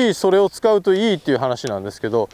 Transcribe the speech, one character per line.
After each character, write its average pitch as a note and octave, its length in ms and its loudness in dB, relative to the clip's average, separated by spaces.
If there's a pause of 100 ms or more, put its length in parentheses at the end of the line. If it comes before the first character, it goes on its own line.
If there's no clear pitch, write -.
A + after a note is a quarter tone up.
(100)
い E3+ 40 0
そ F#3+ 180 0
れ G3 80 4
を G3 100 2
使 A3 240 0
う G3+ 80 0
と F#3+ 120 2
い F#3 40 -2
い G#3+ 160 0
っ D3+ 60 -6
て - 100 -4
い C3+ 60 2
う - 20 2
話 B2+ 300 -4
な G#2 100 -4
ん F#2+ 60 -10
で G2+ 80 -8
す - 80 -18
け A2+ 80 -4
ど、 G#2+ 240 -2